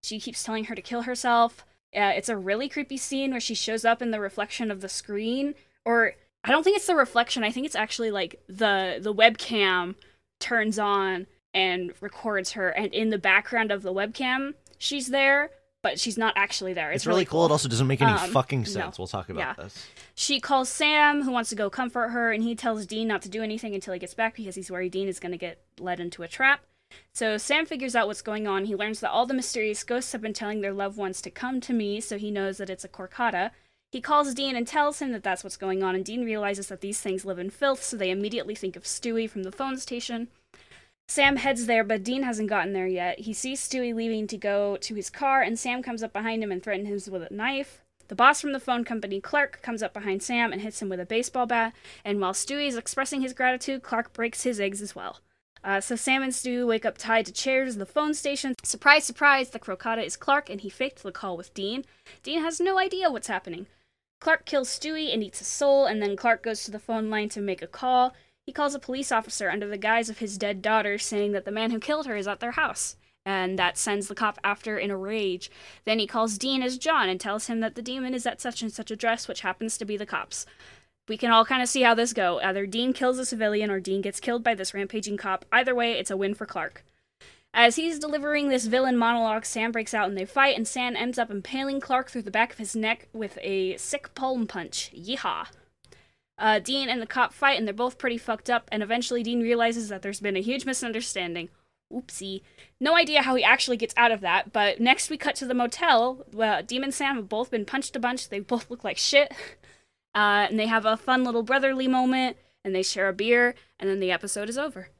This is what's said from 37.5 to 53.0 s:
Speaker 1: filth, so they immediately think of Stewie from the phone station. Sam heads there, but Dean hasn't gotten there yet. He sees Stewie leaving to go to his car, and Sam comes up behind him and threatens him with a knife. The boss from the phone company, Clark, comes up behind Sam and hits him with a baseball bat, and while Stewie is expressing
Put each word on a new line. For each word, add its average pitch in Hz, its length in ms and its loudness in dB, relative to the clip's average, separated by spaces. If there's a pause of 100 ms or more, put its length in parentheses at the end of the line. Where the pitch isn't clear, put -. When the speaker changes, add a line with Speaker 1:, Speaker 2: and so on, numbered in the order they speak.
Speaker 1:
filth, 269 320 0
so - 140 -6
they 190 140 0
immediately 208 440 -2
think 190 220 -6
of 170 80 -18
Stewie 226 440 -2
from 208 160 -8
the 185 60 -6
phone 262 280 -6
station. 240 500 -6 (800)
Sam 277 280 4
heads 247 300 0
there, 226 160 4
but 208 220 0
Dean 254 180 -2
hasn't 220 260 -2
gotten 196 240 0
there 185 140 -2
yet. 180 340 -2
He 220 120 -8
sees 262 280 -6
Stewie 247 340 -2
leaving 220 340 -2
to 226 80 -8
go 202 400 0
to - 180 -8
his 202 160 -6
car, 269 320 2
and 226 160 0
Sam 247 240 -4
comes 233 220 -6
up 220 80 -8
behind 226 300 -2
him 202 100 -4
and 185 100 -6
threatens 202 460 -4
him 190 40 -10
with 175 120 -6
a - 100 -12
knife. 269 480 -4 (240)
The - 80 -10
boss 240 260 8
from 285 120 -4
the 269 80 -4
phone 240 240 -2
company, 202 360 -6
Clark, 285 420 0
comes 226 200 -4
up 208 100 -4
behind 196 300 -4
Sam 240 300 0
and 202 100 -6
hits 214 180 -8
him 208 80 -6
with 180 120 -6
a 180 60 -8
baseball 240 400 -2
bat, 233 280 0 (300)
and 202 160 0
while 190 120 0
Stewie 285 360 -2
is 247 80 -4
expressing 269 460 -4